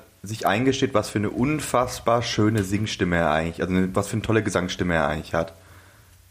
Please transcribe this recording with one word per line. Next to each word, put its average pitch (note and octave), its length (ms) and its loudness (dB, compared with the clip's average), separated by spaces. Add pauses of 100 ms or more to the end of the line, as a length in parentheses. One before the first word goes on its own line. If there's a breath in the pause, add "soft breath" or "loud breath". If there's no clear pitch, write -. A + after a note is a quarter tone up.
(220)
sich A2 240 -8
eingesteht, B2+ 480 2
was G#2+ 140 2
für - 100 -4
eine G#2 120 0
unfassbar B2 920 0
schöne A2 400 2
Singstimme F#2+ 540 0
er E2 140 4
eigentlich, E2 320 0
also F#2 120 0
eine, F#2 200 2
was G2+ 140 0
für - 60 -6
eine G#2+ 80 -2
tolle A2 200 2
Gesangsstimme F2+ 520 -2
er D2+ 140 2
eigentlich D#2 240 -4
hat. E2 220 -2 (760 soft breath)